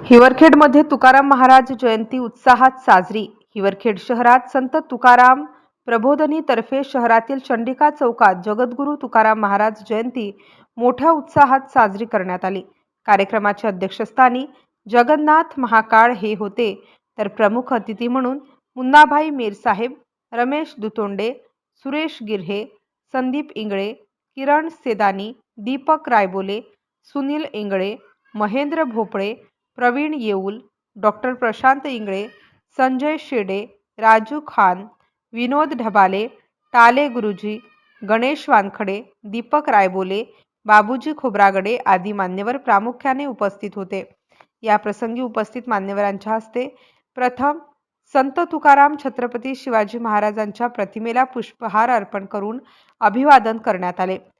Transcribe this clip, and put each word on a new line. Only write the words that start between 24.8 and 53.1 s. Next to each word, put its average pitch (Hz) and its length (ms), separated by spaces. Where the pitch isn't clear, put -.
दीपक 277 500
रायबोले, 196 520
सुनील 285 380
इंगळे, 202 420
महेंद्र 277 500
भोपळे, 214 480
प्रवीण 269 360
येऊल, 208 440
डॉक्टर 214 360
प्रशांत 254 540
इंगळे, 214 400
संजय 262 420
शेडे, 202 400
राजू 220 480
खान, 190 380
विनोद 277 400
ढबाले, 208 520
टाले 247 340
गुरुजी, 214 500
गणेश 240 460
वानखडे, 202 520
दीपक 233 460
रायबोले, 190 520
बाबूजी 226 500
खोब्रागडे 202 600
आदी 196 260
मान्यवर 202 440
प्रामुख्याने 254 720
उपस्थित 202 480
होते. 196 280
या 214 140
प्रसंगी 226 440
उपस्थित 233 480
मान्यवरांच्या 202 680
हस्ते 226 320
प्रथम 254 420
संत 269 260
तुकाराम 294 420
छत्रपती 247 500
शिवाजी 226 440
महाराजांच्या 214 680
प्रतिमेला 233 580
पुष्पहार 233 680
अर्पण 202 340
करून 208 340
अभिवादन 226 580